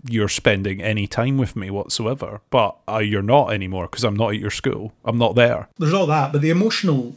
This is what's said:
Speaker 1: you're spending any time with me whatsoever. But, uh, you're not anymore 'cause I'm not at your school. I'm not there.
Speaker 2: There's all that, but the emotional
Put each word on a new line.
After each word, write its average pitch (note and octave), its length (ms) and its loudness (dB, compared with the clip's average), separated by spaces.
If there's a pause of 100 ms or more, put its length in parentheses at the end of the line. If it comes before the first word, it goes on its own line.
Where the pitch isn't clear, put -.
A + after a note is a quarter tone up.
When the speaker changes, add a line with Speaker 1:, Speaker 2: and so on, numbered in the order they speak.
Speaker 1:
you're G#2+ 200 0
spending G2 520 0
any G#2 280 -2
time C3 300 -2
with B2 180 -2
me F#2+ 140 -8
whatsoever. G#2 720 -6 (100)
But, A2+ 260 0 (120)
uh, G#2+ 100 -2
you're G#2 220 0
not A#2 320 2
anymore F#2+ 360 -4
'cause - 160 -4
I'm G#2 120 0
not G#2+ 180 0
at G#2+ 60 -6
your G#2 100 -4
school. - 420 -4 (120)
I'm A2+ 140 0
not A#2 160 2
there. A#2+ 340 4 (100)
Speaker 2:
There's D#3 140 2
all F#3+ 140 2
that, D3 260 2
but D3 80 2
the D#3 100 2
emotional E3+ 680 2